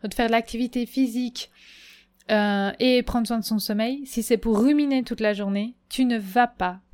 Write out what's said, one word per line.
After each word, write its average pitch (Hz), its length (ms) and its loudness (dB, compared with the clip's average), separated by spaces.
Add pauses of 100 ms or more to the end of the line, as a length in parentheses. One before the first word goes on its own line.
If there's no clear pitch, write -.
de 202 100 -6
faire 240 120 0
de 226 60 0
l'activité 233 540 -2
physique, 247 640 -2 (800)
euh, 202 480 2
et 254 240 4
prendre 233 240 -2
soin 233 120 -2
de 208 60 -4
son 220 140 -2
sommeil, 233 480 -4
si 233 160 -6
c'est 226 140 2
pour 214 240 2
ruminer 277 420 4
toute 233 180 -6
la 214 120 2
journée, 202 420 -4 (140)
tu - 160 0
ne 240 140 0
vas 208 280 2
pas 185 340 -6 (140)